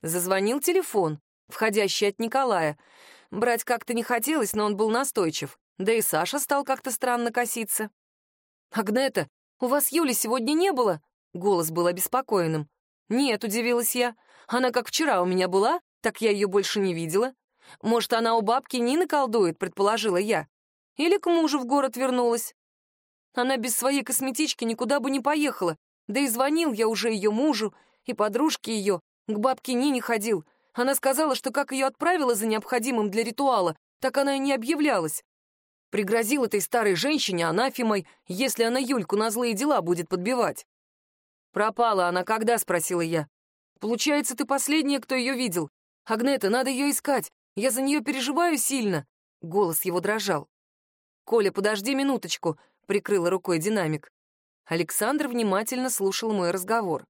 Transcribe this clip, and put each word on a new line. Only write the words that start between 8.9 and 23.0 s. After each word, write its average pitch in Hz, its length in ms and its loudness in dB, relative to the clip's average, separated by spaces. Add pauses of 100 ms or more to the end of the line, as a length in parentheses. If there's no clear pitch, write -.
у 247 80 -2
вас 285 240 2
Юли 285 240 2
сегодня 233 380 -2
не 349 180 4
было?" 214 320 0 (320)
Голос 175 380 0
был 175 160 2
обеспокоенным. 175 800 0 (400)
"Нет", 247 340 0
удивилась 233 540 0
я. 240 180 0 (320)
"Она 254 240 2
как 240 160 0
вчера 277 340 2
у 180 60 2
меня 185 220 2
была, 214 320 2 (220)
так 220 180 -2
я 220 100 4
её 202 160 2
больше 196 320 0
не 190 160 0
видела. 175 400 -2 (480)
Может, 226 300 0
она 226 240 2
у 226 60 2
бабки 247 340 0
Нины 277 320 2
колдует", 220 500 2
предположила 202 600 0
я. 196 280 0 (500)
"Или 349 220 2
к - 80 -4
мужу 320 320 2
в 254 60 -2
город 269 320 0
вернулась. 240 580 0 (840)